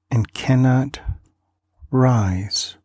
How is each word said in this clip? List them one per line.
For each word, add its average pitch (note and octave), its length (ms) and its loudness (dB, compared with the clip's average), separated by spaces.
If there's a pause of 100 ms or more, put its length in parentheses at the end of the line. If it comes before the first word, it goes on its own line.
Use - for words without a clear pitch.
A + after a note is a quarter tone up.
(100)
and A2+ 220 -2
cannot C3 680 0 (920)
rise. G#2+ 960 0